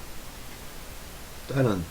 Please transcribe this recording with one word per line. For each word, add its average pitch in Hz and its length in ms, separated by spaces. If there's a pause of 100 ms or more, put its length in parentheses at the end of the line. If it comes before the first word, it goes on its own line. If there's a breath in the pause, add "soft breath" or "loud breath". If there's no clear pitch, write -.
(1500)
일단은 120 420